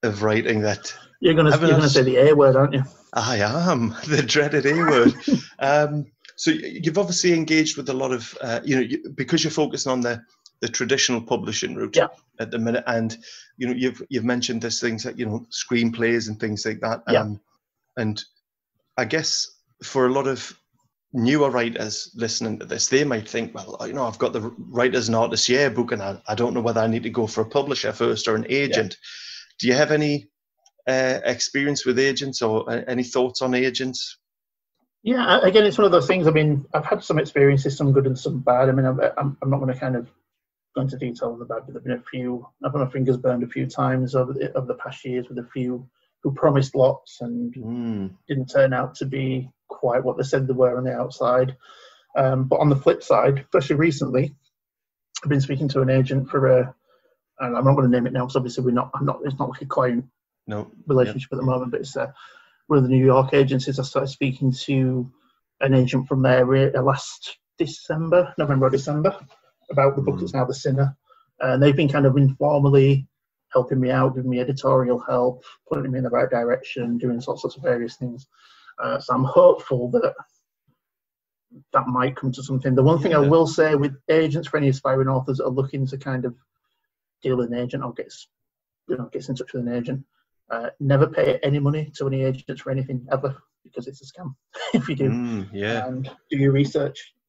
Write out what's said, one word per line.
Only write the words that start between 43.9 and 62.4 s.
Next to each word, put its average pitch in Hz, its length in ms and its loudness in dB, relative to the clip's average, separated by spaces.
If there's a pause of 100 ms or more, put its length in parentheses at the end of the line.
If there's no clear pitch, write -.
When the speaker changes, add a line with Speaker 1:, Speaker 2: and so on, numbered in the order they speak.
Speaker 2:
over 131 180 0
the, 143 240 -6
over 135 80 -4
the 123 100 -10
past - 300 -14
years 127 240 -6
with 123 80 -12
a 120 160 -10
few 127 340 -6 (360)
who 147 100 -2
promised 139 400 2
lots - 460 0
and 120 340 -8
Speaker 1:
Mm. 113 580 -6 (180)
Speaker 2:
didn't 135 160 -4
turn 135 260 2
out 127 240 -4
to 135 100 -8
be 131 440 -6 (180)
quite 123 380 -2
what - 100 -2
they - 80 -4
said 135 240 -2
they 131 60 -2
were 123 240 2
on 127 80 -4
the 127 80 -2
outside. 123 640 0 (580)
Um, 131 300 2
but - 160 2
on 151 80 6
the 143 80 4
flip 139 260 0
side, 135 360 2
especially - 360 0
recently, 139 580 0 (880)
I've - 80 -6
been 143 120 2
speaking 139 280 -2
to 135 120 0
an 131 80 2
agent 131 400 2
for 135 180 2
a, 127 260 4 (680)
and 123 160 -4
I'm 123 80 2
not 139 100 6
gonna 135 140 4
name 123 180 2
it 131 60 -6
now 127 80 -2
'cause 123 160 -2
obviously 127 260 -4
we're 123 80 2
not, 120 240 -2
I'm 139 100 -4
not, - 200 -4
it's 139 120 -6
not 139 120 -4
like 131 140 -14
a - 20 -12
client 127 400 0 (420)
Speaker 1:
No. 104 240 -8 (160)
Speaker 2:
relationship 127 420 2
Speaker 1:
Yeah. - 80 -6
Speaker 2:
at - 40 -6
the 131 40 -2
moment, 127 260 -2
but - 100 -4
it's, - 160 -10
uh, 123 120 -4 (580)